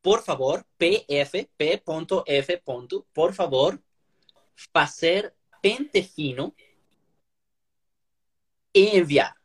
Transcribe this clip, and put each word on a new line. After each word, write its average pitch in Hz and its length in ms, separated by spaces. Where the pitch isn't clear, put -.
"Por 214 220
favor, 147 420
P 185 300
F, 143 500
P 160 200
ponto 165 480
F 147 320
ponto, 123 560
por 175 200
favor, 165 480
fazer 165 600
pente 226 400
fino 147 540
e 202 240
enviar." 143 480